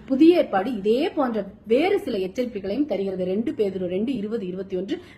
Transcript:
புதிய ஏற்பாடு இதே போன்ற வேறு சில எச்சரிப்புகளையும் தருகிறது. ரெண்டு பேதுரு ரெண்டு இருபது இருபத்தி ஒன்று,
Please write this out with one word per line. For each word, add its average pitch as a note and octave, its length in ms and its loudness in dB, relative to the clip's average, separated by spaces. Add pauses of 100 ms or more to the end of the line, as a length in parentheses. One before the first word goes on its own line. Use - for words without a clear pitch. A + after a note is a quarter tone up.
புதிய D#4+ 320 6
ஏற்பாடு G#3 360 0
இதே A3+ 360 2
போன்ற A#3 360 -2 (220)
வேறு E4+ 320 4
சில A#3 180 -4
எச்சரிப்புகளையும் G3+ 680 -4
தருகிறது. F#3+ 400 -2
ரெண்டு G#3 260 -2
பேதுரு F#3+ 340 -2
ரெண்டு G3+ 280 -2
இருபது G#3 340 -4
இருபத்தி F#3 300 -8
ஒன்று, G3+ 220 -4 (180)